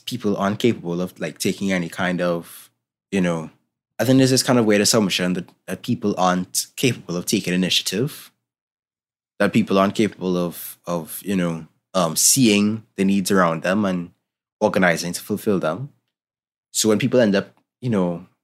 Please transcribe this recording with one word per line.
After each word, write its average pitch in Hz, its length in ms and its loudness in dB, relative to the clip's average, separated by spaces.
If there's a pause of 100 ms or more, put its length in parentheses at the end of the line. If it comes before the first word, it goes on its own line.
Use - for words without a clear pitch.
people 104 300 -4
aren't 98 220 -2
capable 87 420 -2
of, 90 200 -8
like, 82 180 -10
taking 98 320 -4
any 90 180 -2
kind 90 320 -4
of, 85 500 -6 (420)
you 98 80 0
know, 85 300 -2 (480)
I 110 60 0
think 131 140 4
there's 131 120 6
this 131 120 2
kind 123 160 2
of 113 80 4
weird 104 140 4
assumption 95 540 2
that, 87 140 -8 (180)
that 92 160 -10
people 104 360 -2
aren't 92 480 -2 (100)
capable - 400 -2
of 87 100 -6
taking 90 280 -2
initiative, 92 760 -2 (1080)
that 101 140 2
people 98 260 2
aren't 98 160 2
capable 92 420 0
of, 87 500 -6
of, 85 380 -8
you 98 120 -4
know, 82 300 -4 (280)
um, 82 220 0
seeing 107 680 2 (120)
the 98 80 0
needs 98 260 0
around 85 320 2
them 95 240 0
and 90 240 -4 (500)
organizing 90 540 0
to - 80 -10
fulfill 101 360 -2
them. 85 320 -6 (840)
So - 180 0
when 107 80 4
people 123 220 2
end 104 140 4
up, 95 140 0 (320)
you 131 80 -6
know, 92 380 -2 (180)